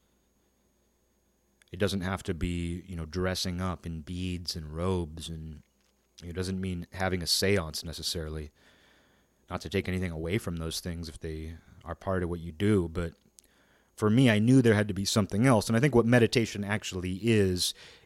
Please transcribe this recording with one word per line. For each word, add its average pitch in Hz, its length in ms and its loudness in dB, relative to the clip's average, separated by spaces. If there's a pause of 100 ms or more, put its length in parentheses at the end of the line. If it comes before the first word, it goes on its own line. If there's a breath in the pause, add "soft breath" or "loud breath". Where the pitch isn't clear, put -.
(1700)
It 95 80 -8
doesn't 98 220 0
have 92 220 -2
to 92 120 -4
be, 87 500 -4
you 90 100 -10
know, 80 100 -6
dressing 90 560 -2
up 92 240 -4
in 82 160 -8
beads 90 540 -6
and 78 200 -10
robes, 82 520 -4
and 80 360 -12 (600)
it 87 100 -10
doesn't 92 280 -4
mean 90 300 -4
having 92 320 -2
a 78 40 -8
seance 95 560 0
necessarily. 78 680 -8 (1000 soft breath)
Not 90 120 -6
to 82 80 -10
take 92 180 0
anything 92 240 -2
away 82 260 -4
from 90 200 -4
those 82 240 -6
things 85 280 -8
if - 100 -16
they 80 380 -10 (260)
are 82 120 -8
part 95 260 -2
of 87 80 -2
what 85 120 -6
you 82 100 -10
do, 98 380 2
but 82 260 -6 (800 soft breath)
for 107 140 2
me, 123 200 6
I 104 100 6
knew 127 220 6
there 113 140 6
had 104 140 2
to 98 40 -2
be 98 120 -2
something 101 400 2
else. 113 220 4
And 113 80 2
I 113 40 4
think 131 160 4
what 117 100 6
meditation 113 580 4
actually 95 600 -4
is, 98 500 4 (320 loud breath)